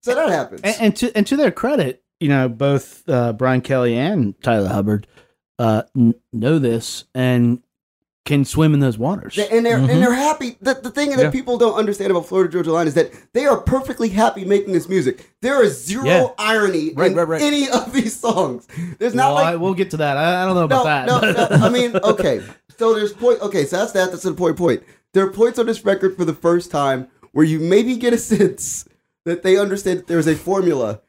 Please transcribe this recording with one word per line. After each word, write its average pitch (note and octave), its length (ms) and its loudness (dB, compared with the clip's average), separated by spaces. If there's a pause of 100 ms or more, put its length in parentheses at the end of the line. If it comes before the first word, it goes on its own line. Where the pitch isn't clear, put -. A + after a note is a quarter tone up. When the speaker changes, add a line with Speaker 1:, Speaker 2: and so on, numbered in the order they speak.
Speaker 1:
So B3 120 -2
that D4+ 140 0
happens. D3 340 -4
Speaker 2:
And, G#3+ 180 -2
and G#3+ 160 2
to, A#3+ 200 -2
and G#3+ 100 2
to C4+ 100 0
their C#4 140 2
credit, A3 520 -2 (180)
you D#3 80 0
know, C3+ 200 2
both, C3+ 600 -4
uh, B2 240 0
Brian B2+ 280 0
Kelly B2 360 0
and C3 460 -2
Tyler G#2+ 260 0
Hubbard, G#2 380 -2 (520)
uh, A2+ 240 0 (140)
n-, A#2 180 4 (180)
know B2+ 260 0
this A#2 460 -2 (100)
and B2 480 2 (640)
can C#3+ 200 2
swim D#3 280 2
in D3 80 2
those B2+ 180 0
waters. D3+ 360 -6
Speaker 1:
They, G3+ 140 -4
and A#3 180 2
they're, A#3 120 2
Speaker 3:
Mm-hmm. - 120 2
Speaker 1:
and B3+ 120 4
they're A#3+ 120 4
happy. C#4 460 -2
The, B3+ 140 0
the B3+ 160 -10
thing C#4+ 200 -2
that C4+ 80 -2
Speaker 3:
Yeah. B3+ 120 4
Speaker 1:
people B3 280 -4
don't A3 160 4
understand G3 380 -2
about E3+ 140 -4
Florida F#3 260 0
Georgia E3 200 -2
Line E3+ 140 0
is C#3+ 80 -4
that D#3+ 160 2 (220)
they C4+ 140 0
are B3 140 2
perfectly B3+ 480 -2
happy G3+ 360 0
making G3 280 0
this E3+ 160 -2
music. E3 440 -2 (100)
There C4 200 2
is F3+ 220 0
zero G#3+ 200 -6
Speaker 2:
Yeah. G#3+ 220 4 (120)
Speaker 1:
irony G3+ 560 0
Speaker 3:
Right, D#3+ 160 2
Speaker 1:
in D3 60 -2
Speaker 3:
right, E3+ 100 0
right. D#3+ 160 -2
Speaker 1:
any D4 260 0
of - 240 -4
these A3+ 260 -4
songs. F3 480 -4 (320)
There's A3 160 -2
not C4 120 2
Speaker 2:
Well, - 80 2
Speaker 1:
like F3+ 120 2
Speaker 2:
I, E3+ 100 -2
we'll F#3 180 -2
get F3+ 160 -2
to D#3 80 -8
that. D3 180 0
I, F3+ 260 0
I F#3 40 0
don't F#3 80 0
know F3 100 2
about B3+ 200 2
Speaker 1:
No, - 0 -
Speaker 2:
that, C#3+ 220 0
Speaker 1:
no, B3 140 2 (280)
Speaker 2:
but - 120 4
Speaker 1:
no. C#4 60 4
I - 20 4
mean, A#3+ 280 0
okay. F3+ 460 0 (360)
So A3+ 160 4
there's G#3 180 -2
point. A#3+ 280 0
Okay, G3 260 -2
so F3 120 -4
that's A3+ 140 -2
that. F#3 180 0
That's E3+ 120 -12
the F3+ 120 -4
point. E3 220 0
Point. E3 260 0 (320)
There G3 120 4
are F#3+ 40 -2
points A#3 280 0
on A3+ 80 0
this A3+ 180 -4
record F#3+ 320 0
for F3+ 80 -2
the D#3+ 80 -2
first F3 380 0
time C3+ 380 -2 (240)
where D3+ 120 4
you D#3+ 140 0
maybe G#3+ 380 2
get A#3 160 0
a A#3 60 2
sense - 680 -2 (360)
that E3+ 180 -4
they F#3+ 140 4
understand G3 440 -2
that - 60 -20
there's E3 220 0
a D#3+ 80 2
formula D3+ 720 -2